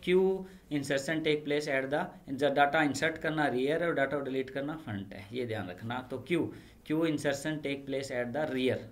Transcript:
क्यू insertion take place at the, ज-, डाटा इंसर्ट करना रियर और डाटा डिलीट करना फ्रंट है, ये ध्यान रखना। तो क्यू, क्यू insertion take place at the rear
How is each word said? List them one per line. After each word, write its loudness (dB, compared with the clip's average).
क्यू 4
insertion 0
take 2
place 0
at 0
the, 2
ज-, 2
डाटा 6
इंसर्ट 2
करना 0
रियर 2
और 2
डाटा 2
डिलीट -4
करना -6
फ्रंट -8
है, -14
ये -4
ध्यान -4
रखना। -8
तो -6
क्यू, 0
क्यू 2
insertion 0
take -4
place -4
at -2
the 0
rear 2